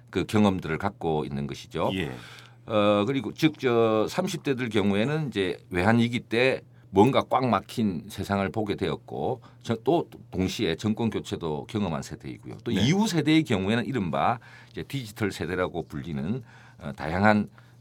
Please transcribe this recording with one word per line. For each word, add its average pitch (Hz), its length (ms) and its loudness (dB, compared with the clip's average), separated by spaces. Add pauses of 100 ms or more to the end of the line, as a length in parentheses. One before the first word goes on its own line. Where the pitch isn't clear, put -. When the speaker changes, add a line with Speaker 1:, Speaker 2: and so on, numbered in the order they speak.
Speaker 1:
그 87 160 -2
경험들을 92 520 2
갖고 80 480 -2
있는 69 220 -6
것이죠. 80 480 -4
Speaker 2:
예. 78 160 -4 (540)
Speaker 1:
어, 104 400 4
그리고 123 280 -4
즉, 151 260 0
저 113 500 4
삼십 185 340 -4
대들 127 260 -2
경우에는 110 600 0
이제 95 280 -2 (120)
외환위기 117 500 4
때 123 420 0 (300)
뭔가 123 360 6
꽉 127 200 2
막힌 98 600 0
세상을 98 420 -2
보게 101 260 -2
되었고, 78 680 -4 (220)
저, 117 200 -2
또 160 240 2 (220)
동시에 90 460 0
정권 110 340 -2
교체도 78 580 -6
경험한 85 360 -4
세대이고요. 60 600 -14
또 - 60 -6
Speaker 2:
네. 98 120 2
Speaker 1:
이후 190 260 4
세대의 156 360 2
경우에는 107 440 0
이른바 95 500 0 (340)
이제 85 120 -12
디지털 107 480 -4
세대라고 85 560 -4
불리는, 78 560 -6 (340)
어, 76 180 -10
다양한, 98 540 2 (320)